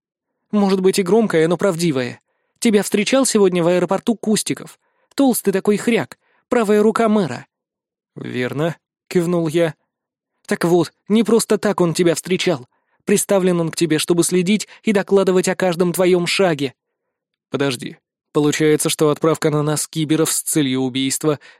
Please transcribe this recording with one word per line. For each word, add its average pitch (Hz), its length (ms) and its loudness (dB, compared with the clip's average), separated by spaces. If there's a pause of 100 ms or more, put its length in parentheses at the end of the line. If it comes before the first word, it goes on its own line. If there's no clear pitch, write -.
(520)
Может 196 280 2
быть 190 180 2
и 202 40 2
громкое, 180 460 2
но 175 80 -2
правдивое. 156 640 -2 (400)
Тебя 208 220 2
встречал 240 440 0
сегодня 185 360 2
в 160 40 2
аэропорту 180 500 0
Кустиков. - 640 -4 (380)
Толстый 247 360 0
такой 196 240 0
хряк, 202 420 -4 (300)
правая 214 340 2
рука 220 260 2
мэра. 160 380 -2 (680)
«Верно», 123 640 -6 (320)
кивнул 170 400 0
я. 165 260 0 (720)
«Так - 180 -2
вот, 170 280 2 (160)
не 220 160 2
просто 220 340 2
так 202 220 -2
он 170 120 0
тебя 170 220 0
встречал. 165 540 -4 (360)
Приставлен 185 560 0
он 160 100 -4
к - 60 -12
тебе, 156 220 0
чтобы 170 240 0
следить 185 460 0 (140)
и 220 100 0
докладывать 190 560 2
о 180 80 -2
каждом 180 360 0
твоём 180 340 2
шаге». 156 480 0 (760)
«Подожди. 131 480 -6 (340)
Получается, 151 560 2
что 156 220 0
отправка 156 400 0
на 151 120 -2
нас 147 240 -4
киберов 156 460 -2
с - 100 -6
целью 131 380 -2
убийства — 135 580 -2 (220)